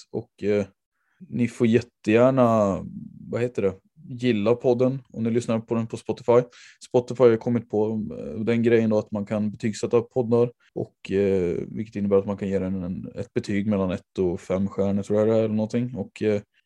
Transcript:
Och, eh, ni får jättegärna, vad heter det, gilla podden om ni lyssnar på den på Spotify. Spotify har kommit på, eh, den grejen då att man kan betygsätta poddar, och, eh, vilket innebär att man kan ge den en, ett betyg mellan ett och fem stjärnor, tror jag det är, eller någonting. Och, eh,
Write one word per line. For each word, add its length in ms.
Och, 320
eh, 220
ni 180
får 200
jättegärna, 1120
vad 120
heter 200
det, 120
gilla 460
podden 440
om 140
ni 80
lyssnar 280
på 160
den 120
på 100
Spotify. 440
Spotify 360
har 140
kommit 320
på, 360
eh, 200
den 240
grejen 260
då 80
att 140
man 140
kan 260
betygsätta 500
poddar, 500
och, 360
eh, 460
vilket 280
innebär 220
att 80
man 120
kan 120
ge 100
den 240
en, 320
ett 180
betyg 340
mellan 240
ett 280
och 220
fem 260
stjärnor, 360
tror 160
jag 80
det 60
är, 100
eller 120
någonting. 400
Och, 280
eh, 180